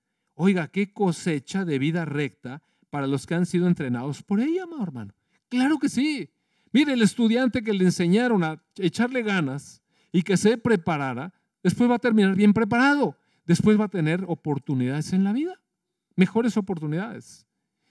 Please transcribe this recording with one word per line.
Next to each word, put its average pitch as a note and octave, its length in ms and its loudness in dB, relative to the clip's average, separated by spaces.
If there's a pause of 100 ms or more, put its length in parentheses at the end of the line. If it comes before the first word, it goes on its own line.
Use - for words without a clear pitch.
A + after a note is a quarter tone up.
(340)
oiga, F3+ 340 0
qué G3 240 -4
cosecha F#3 720 -4
de D3+ 160 -2
vida D#3+ 240 -2
recta C#3+ 580 -8 (280)
para C#3 180 -6
los C#3 180 -2
que E3 100 -4
han F3+ 100 0
sido F3 220 0
entrenados C3+ 560 -4
por G3+ 180 -2
ella, E4 220 -2
amado E4 200 -10
hermano. B2 300 -10 (340)
Claro C4 300 0
que C#4+ 100 -2
sí. C4+ 420 -2 (440)
Mire, C#4+ 200 4
el A#3+ 80 0
estudiante A#3 600 2
que G#3+ 100 -2
le F#3 120 2
enseñaron F#3 580 2
a D#3 180 -6 (140)
echarle A#3 480 -2
ganas D#3 580 -4 (300)
y F3+ 120 2
que F#3+ 120 2
se G#3+ 220 4
preparara, D#3+ 760 -2 (300)
después A#3+ 260 2
va B3 60 2
a A3+ 40 0
terminar G#3+ 360 4
bien G#3 180 6
preparado. A#3 640 2 (280)
Después G#3+ 340 4
va G#3+ 60 0
a G3 40 -6
tener F3 380 -2
oportunidades C#3+ 840 -4
en F#3+ 100 2
la G3 80 0
vida, D#4+ 300 -6 (540)
mejores G#3+ 420 0
oportunidades. F3 920 -6 (440)